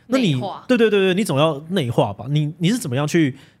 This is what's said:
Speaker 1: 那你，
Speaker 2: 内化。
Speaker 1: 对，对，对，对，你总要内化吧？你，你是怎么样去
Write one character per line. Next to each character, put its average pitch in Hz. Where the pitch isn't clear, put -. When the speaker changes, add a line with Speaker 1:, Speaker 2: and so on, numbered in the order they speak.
Speaker 1:
那 262
你， 196
Speaker 2:
内 127
化。 165
Speaker 1:
对， 247
对， 226
对， 202
对， 190
你 208
总 165
要 147
内 156
化 113
吧？ -
你， 147
你 170
是 240
怎 165
么 120
样 139
去 151